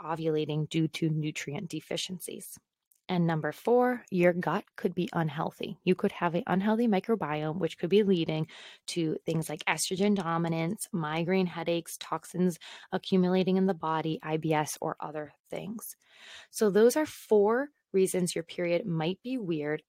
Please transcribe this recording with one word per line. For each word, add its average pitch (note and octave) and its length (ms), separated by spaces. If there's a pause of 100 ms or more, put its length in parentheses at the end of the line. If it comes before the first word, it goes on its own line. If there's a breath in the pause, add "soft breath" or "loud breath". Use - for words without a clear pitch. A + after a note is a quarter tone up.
ovulating D#3 680
due D#3+ 200
to E3 200
nutrient D3+ 600
deficiencies. - 880 (520)
And F3 180
number D#3 240
four, B3 580
your F3 240
gut F3 320 (100)
could - 200
be F3 180
unhealthy. D#3+ 720
You F3+ 100
could F#3+ 200
have F3 200
an F3 140
unhealthy G#3+ 400
microbiome, D#3+ 720
which E3 200
could E3 140
be G#3 100
leading D#3+ 460 (400 loud breath)
to D#3+ 380
things D#3+ 240
like D3+ 160
estrogen F#3+ 500
dominance, E3 760
migraine E3+ 540
headaches, E3+ 540
toxins E3+ 580 (340 loud breath)
accumulating F#3 640
in F#3+ 100
the F#3+ 80
body, D#3+ 480
I D#3 140
B D#3+ 140
S, D3+ 300
or - 180
other D3+ 320 (200)
things. F#3 440 (540 loud breath)
So G#3+ 220
those A3+ 260
are D#4 80
four A3+ 640 (240)
reasons F#3 400
your E3 100
period E3+ 440
might E3 360
be B3+ 140
weird D3+ 520